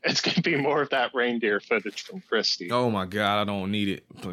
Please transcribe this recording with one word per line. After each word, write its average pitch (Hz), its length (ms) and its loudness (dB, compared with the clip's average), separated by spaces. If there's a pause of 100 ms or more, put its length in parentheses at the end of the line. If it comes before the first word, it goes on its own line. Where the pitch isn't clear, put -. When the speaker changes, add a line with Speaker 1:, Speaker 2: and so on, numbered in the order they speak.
Speaker 1:
It's - 180 0
gonna 170 200 2
be 170 140 2
more 143 260 2
of 135 80 -2
that 127 240 0
reindeer 117 460 2
footage 104 420 -2
from 95 200 -12
Christie. 101 500 -2
Speaker 2:
Oh 123 180 2
my 98 160 0
God, 101 360 0
I - 20 0
don't 101 280 -2
need 104 180 0
it. - 160 -6 (280)